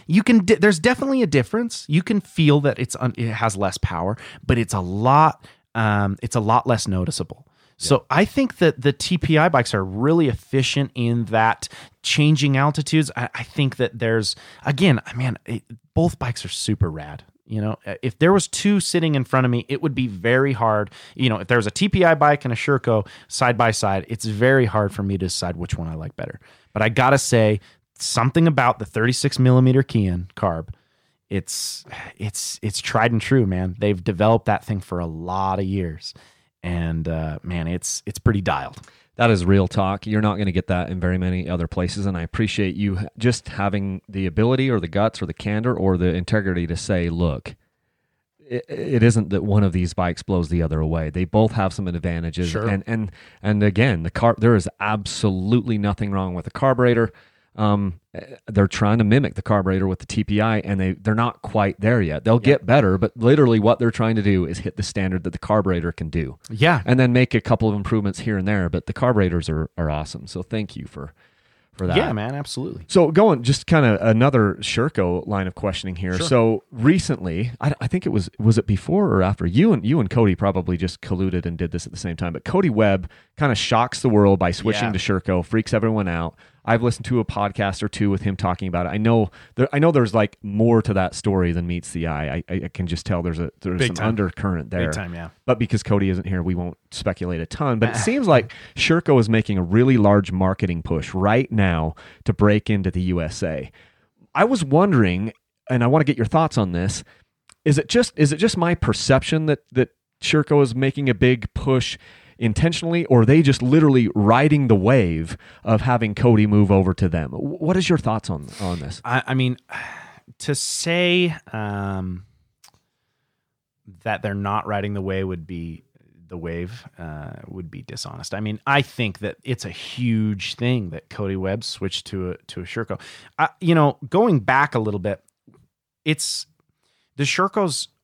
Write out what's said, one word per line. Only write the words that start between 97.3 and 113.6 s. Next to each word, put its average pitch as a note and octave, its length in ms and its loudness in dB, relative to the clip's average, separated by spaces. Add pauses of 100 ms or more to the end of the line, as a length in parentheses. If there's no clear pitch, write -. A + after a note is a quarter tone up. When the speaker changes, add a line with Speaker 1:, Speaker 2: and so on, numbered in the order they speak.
Speaker 2:
a E2 40 -8
ton. B2+ 340 -4
But A#2 100 0
it A2 60 -6
Speaker 1:
<laughs> - 20 -4
Speaker 2:
seems A3+ 320 0
like B2 240 2 (240)
Sherco E3 420 2
is G#2+ 80 2
making A2 300 0
a F#2 40 0
really A#2 360 4
large G2+ 340 4
marketing F#2 520 -2
push D#2 300 -6
right G#2 380 0
now E2+ 440 0 (280)
to - 80 0
break G#2 380 2
into G2 220 0
the F2+ 100 -2
U F2+ 180 -2
S D#2+ 240 -6
A. D2+ 260 -6 (640)
I G3 120 2
was A#3 180 0
wondering, B2+ 680 2 (360)
and A#2+ 140 0
I A#2+ 40 2
wanna D3 180 4
get C#3 100 0
your A#2 100 -2
thoughts D#3+ 320 0
on G2 140 0
this, F2 320 -4 (640)
is D3 120 4
it D3+ 120 -2
just, A#3+ 280 0
is D3 140 4
it D3+ 60 -4
just G#3+ 180 0
my F3 180 0
perception D#3 760 0
that, D3 260 -2
that B2 160 2 (320)
Sherco D3 420 4
is A#2+ 100 0
making C3+ 360 -2
a A#2+ 40 4
big B2+ 400 2
push - 440 -2 (420)
intentionally, E3 640 0
or B2 160 6
are A2+ 40 6
they D3+ 180 6
just C3+ 180 2